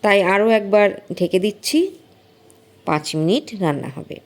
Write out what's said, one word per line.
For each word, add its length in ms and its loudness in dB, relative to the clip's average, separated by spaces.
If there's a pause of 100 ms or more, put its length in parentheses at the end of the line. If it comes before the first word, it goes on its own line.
তাই 160 4 (140)
আরও 140 2 (120)
একবার 280 2 (280)
ঢেকে 240 0
দিচ্ছি। 380 -2 (1080)
পাঁচ 200 -2 (100)
মিনিট 300 0 (180)
রান্না 320 -4
হবে। 300 -14